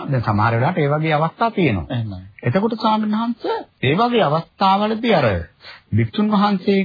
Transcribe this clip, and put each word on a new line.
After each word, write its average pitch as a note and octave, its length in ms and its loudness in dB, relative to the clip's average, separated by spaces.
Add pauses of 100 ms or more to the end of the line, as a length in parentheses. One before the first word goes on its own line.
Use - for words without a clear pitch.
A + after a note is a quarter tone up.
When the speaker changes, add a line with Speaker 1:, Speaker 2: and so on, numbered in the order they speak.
Speaker 1:
දැන් C3 200 -2
සමහර A2 280 0
වෙලාවට D3 260 0
ඒ C#3+ 100 2
වගේ D#3 260 0
අවස්ථා E3 360 -2
තියෙනවා. B2 380 0
Speaker 2:
එහෙමයි. G#2+ 340 -6 (180)
Speaker 1:
එතකොට G#3 360 -2
ස්වාමීන් G#3+ 360 0
වහන්සේ A#3 460 -4 (220)
ඒ C3+ 140 2
වගේ A#3 300 2
අවස්ථාවලදී G3+ 920 0
අර C3+ 140 2 (600)
භික්ෂුන් A#2 420 0
වහන්සේ G3+ 540 2